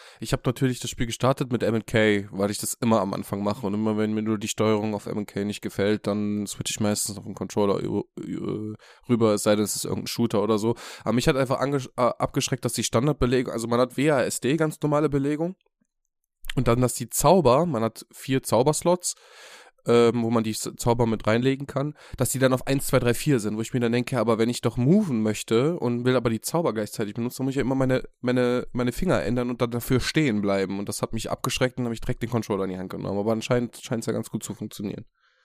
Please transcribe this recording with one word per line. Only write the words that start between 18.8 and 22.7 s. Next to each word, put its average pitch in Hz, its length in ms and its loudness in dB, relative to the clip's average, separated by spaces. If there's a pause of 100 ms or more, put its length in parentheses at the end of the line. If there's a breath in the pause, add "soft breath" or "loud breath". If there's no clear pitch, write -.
ähm, 117 340 6
wo 113 80 0
man 117 140 2
die 110 80 -2
S-, - 260 -6
Zauber 120 300 2
mit 110 180 -2
reinlegen 131 400 2
kann, 139 300 -4 (200 loud breath)
dass 123 140 0
die - 80 -4
dann 131 160 4
auf 123 140 -2
eins, 135 180 0